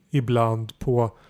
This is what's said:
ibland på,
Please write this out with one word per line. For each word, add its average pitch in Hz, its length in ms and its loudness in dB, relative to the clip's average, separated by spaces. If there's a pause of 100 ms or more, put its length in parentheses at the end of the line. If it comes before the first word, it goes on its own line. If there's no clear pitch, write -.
(100)
ibland 113 680 0
på, 120 320 0 (200)